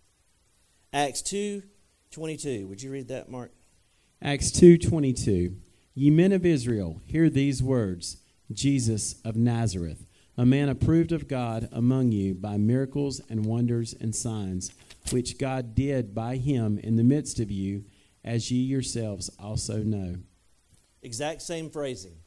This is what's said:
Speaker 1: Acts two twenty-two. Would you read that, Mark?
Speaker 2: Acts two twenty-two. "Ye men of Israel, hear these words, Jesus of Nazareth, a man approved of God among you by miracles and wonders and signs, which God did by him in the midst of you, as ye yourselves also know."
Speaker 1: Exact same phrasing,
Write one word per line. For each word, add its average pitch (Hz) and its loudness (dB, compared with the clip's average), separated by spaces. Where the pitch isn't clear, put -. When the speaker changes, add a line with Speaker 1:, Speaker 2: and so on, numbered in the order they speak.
Speaker 1:
Acts 147 -2
two 202 -6
twenty-two. 147 -8
Would 98 -14
you 135 -12
read 135 -10
that, 123 -12
Mark? 123 -12
Speaker 2:
Acts 143 -2
two 175 12
twenty-two. 120 0
"Ye 139 4
men 175 6
of 185 2
Israel, 113 0
hear 160 4
these 135 0
words, 113 -2
Jesus 113 0
of 113 -6
Nazareth, 113 0
a 123 2
man 139 6
approved 160 2
of 151 -4
God 117 -4
among 123 2
you 98 0
by 101 -6
miracles 131 0
and 110 -4
wonders 117 -2
and 113 -6
signs, 98 -6
which 123 -2
God 131 -6
did 127 0
by 113 -4
him 120 0
in 113 0
the 117 4
midst 147 2
of 110 -4
you, 98 -4
as 113 -4
ye 123 0
yourselves 120 -4
also 107 -6
know." 101 -4
Speaker 1:
Exact 143 -8
same 160 -8
phrasing, 127 -8